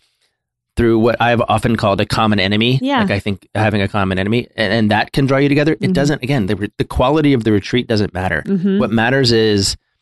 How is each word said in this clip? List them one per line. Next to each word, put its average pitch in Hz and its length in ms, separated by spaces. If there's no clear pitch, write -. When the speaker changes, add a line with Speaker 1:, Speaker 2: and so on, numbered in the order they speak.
Speaker 1:
through 113 200
what 113 240
I've 117 200
often 110 340
called 101 240
a 101 60
common 107 340
enemy. 107 420
Speaker 2:
Yeah. 262 200
Speaker 1:
Like, 101 100
I 101 80
think - 340
having 104 280
a 98 80
common 95 280
enemy, 104 380
and, 104 160
and 107 200
that 107 200
can 139 140
draw 135 120
you 139 120
together. 147 240
It - 80
Speaker 2:
Mm-hmm. 190 100
Speaker 1:
doesn't, 143 320
again, 127 220
the, 98 320
the - 80
quality 143 480
of 117 100
the 110 80
retreat 120 360
doesn't 104 260
matter. 92 340
Speaker 2:
Mm-hmm. 190 320
Speaker 1:
What 117 120
matters 120 420
is 107 420